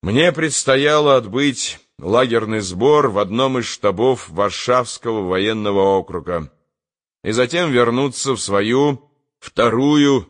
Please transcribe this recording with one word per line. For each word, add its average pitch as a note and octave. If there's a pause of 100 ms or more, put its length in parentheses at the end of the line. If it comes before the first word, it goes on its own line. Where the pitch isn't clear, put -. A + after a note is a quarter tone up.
Мне C3
предстояло D3
отбыть B2 (180)
лагерный A2
сбор B2
в G2+
одном A#2+
из A#2
штабов G#2+
Варшавского A2
военного G2
округа E2+ (720)
и G#2+
затем C#3
вернуться B2
в G#2
свою A#2 (300)
вторую C3+